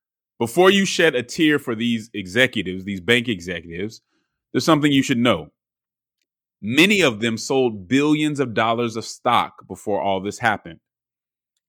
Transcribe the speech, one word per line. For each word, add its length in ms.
Before 320
you 140
shed 300
a 80
tear 360
for 160
these 380
executives, 720
these 160
bank 260
executives, 760
there's 140
something 260
you 100
should 140
know. 320
Many 400
of 200
them 180
sold 500
billions 500
of 140
dollars 440
of 100
stock 600
before 360
all 180
this 200
happened. 400